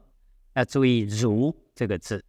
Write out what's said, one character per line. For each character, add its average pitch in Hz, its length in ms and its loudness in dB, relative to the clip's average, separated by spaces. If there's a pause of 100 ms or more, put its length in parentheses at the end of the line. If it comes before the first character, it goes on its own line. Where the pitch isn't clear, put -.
(540)
要 127 100 0
注 135 200 0
意 123 160 4 (200)
“如” 120 320 0 (220)
这 117 140 -6
个 98 100 -2
字 - 300 -10